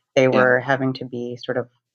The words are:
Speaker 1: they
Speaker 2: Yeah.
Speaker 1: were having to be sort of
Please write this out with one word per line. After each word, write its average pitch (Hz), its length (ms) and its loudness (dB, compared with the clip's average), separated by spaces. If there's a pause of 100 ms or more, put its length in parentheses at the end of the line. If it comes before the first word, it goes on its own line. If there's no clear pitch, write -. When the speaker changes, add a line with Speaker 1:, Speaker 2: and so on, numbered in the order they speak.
(140)
Speaker 1:
they 131 100 4
Speaker 2:
Yeah. 131 40 4
Speaker 1:
were 127 320 4
having 131 340 -2
to 127 100 -12
be 120 320 -10
sort 123 200 -8
of 120 120 -6 (260)